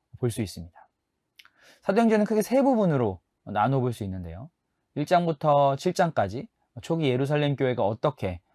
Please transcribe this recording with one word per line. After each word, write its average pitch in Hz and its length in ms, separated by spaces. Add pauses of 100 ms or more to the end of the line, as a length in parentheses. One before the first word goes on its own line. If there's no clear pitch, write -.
(180)
볼 120 140
수 113 100
있습니다. 90 460 (960)
사도행전은 214 420
크게 214 180
세 262 200
부분으로 165 580 (240)
나눠볼 123 480
수 110 100
있는데요. 95 480 (460)
일 147 100
장부터 151 720
칠 180 180
장까지 139 540 (340)
초기 165 260
예루살렘 143 460
교회가 123 320
어떻게 107 540 (140)